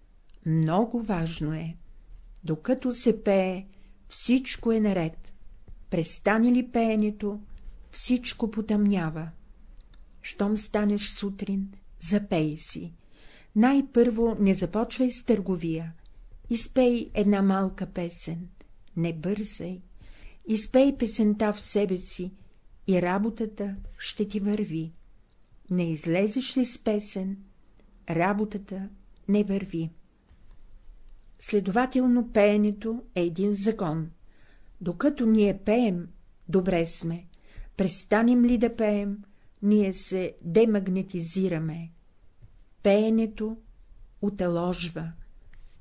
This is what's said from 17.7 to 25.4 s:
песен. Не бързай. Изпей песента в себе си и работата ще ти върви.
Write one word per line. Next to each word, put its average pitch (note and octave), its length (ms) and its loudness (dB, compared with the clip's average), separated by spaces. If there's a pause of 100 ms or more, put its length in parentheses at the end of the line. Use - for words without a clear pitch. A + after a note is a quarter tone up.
песен. F3 640 -8 (480)
Не E3 160 0
бързай. F#3 680 -6 (680)
Изпей C4 500 4
песента G#3+ 560 2
в G#3 80 -12
себе F#3+ 360 0
си F#3 360 -10 (540)
и F#3 140 4
работата G3+ 720 -2 (220)
ще - 300 -4
ти G#3 120 -4
върви. F3 540 -2 (760)